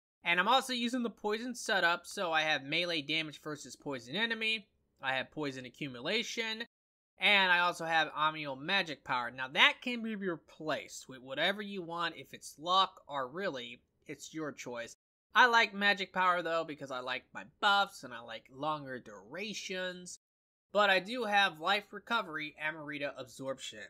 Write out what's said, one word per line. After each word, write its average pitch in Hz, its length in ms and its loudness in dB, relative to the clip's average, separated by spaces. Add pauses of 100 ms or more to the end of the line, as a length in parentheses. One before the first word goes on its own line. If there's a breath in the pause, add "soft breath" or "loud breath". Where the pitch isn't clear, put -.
(240)
and 175 160 4
I'm 185 80 4
also 254 240 4
using 240 320 0
the 233 60 -2
poison 226 460 -4
setup, 175 500 2
so 185 260 -4
I 156 100 4
have 151 220 2
melee 165 380 -2
damage 151 400 -4
versus 143 340 -10
poison 127 400 -10
enemy, 220 520 -2 (340)
I 131 140 0
have 127 160 -2
poison 135 340 -6
accumulation, 208 1000 -4 (540)
and 190 340 6
I 175 80 8
also 175 260 2
have 160 320 4
Amiel 151 380 0
magic 165 480 -2
power. 123 260 -2
Now, 131 200 -6
that 233 320 4
can 240 200 -4
be 220 140 -6
replaced 156 920 -6
with 131 120 -16
whatever 156 400 0
you 202 200 -8
want, 165 340 -4
if - 180 -16
it's - 240 -18
luck 180 500 2
or 139 200 -2
really, 127 540 -6 (260)
it's - 260 -14
your 156 180 -6
choice. 120 440 -10 (380)
I 233 120 10
like 226 280 6
magic 196 380 2
power, 180 300 2
though, 165 240 0
because 143 260 -10
I 127 80 -4
like 127 240 -4 (100)
my 101 100 -10 (180)
buffs 202 420 2
and 123 100 -12
I 117 80 -12
like 113 220 -14 (100)
longer 139 460 -6
durations. 180 1200 -10 (540)
But 202 160 6
I 190 100 6
do 226 240 -4
have 202 380 4
life 196 300 2
recovery, 180 680 -4
Amarita 147 560 -4
absorption. 131 640 -10 (100)